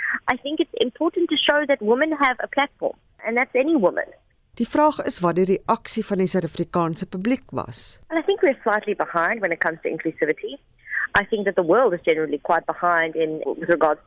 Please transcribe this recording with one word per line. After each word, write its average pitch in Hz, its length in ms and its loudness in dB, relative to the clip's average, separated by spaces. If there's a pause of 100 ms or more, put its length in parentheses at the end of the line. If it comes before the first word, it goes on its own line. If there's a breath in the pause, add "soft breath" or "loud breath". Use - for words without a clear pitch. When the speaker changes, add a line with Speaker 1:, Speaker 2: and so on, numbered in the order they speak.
(260 loud breath)
Speaker 1:
I 254 100 0
think 294 220 -6
it's - 160 0 (140)
important 339 420 0
to 302 60 -2
show 294 300 2
that 269 140 2
women 247 300 2
have 277 300 0
a - 80 -6
platform, - 480 -4 (280)
and 233 120 -2
that's 262 180 0
any 294 220 2
woman. 160 320 2 (480)
Speaker 2:
Die 233 120 -2
vraag 302 380 2
is - 140 -4
wat 170 160 2
die 185 80 2
reaksie - 600 -2
van 196 140 -4
die 185 80 2
Suid-Afrikaanse 170 800 -2
publiek 226 460 -4
was. - 480 -8 (100)
Speaker 1:
And 320 80 0
I 311 40 -2
think 403 200 -2
we're 277 200 2
slightly 208 320 0
behind 170 460 0
when 180 120 0
it 160 80 -4
comes 165 220 -2
to - 60 -2
inclusivity. 165 680 -4 (560 loud breath)
I 202 100 2
think 208 200 -2
that 196 120 0
the 180 80 4
world 208 280 4
is 175 120 -2
generally 156 340 0
quite 165 280 0
behind 165 500 0
in, 156 280 -2
with 160 240 -4
regards 156 380 2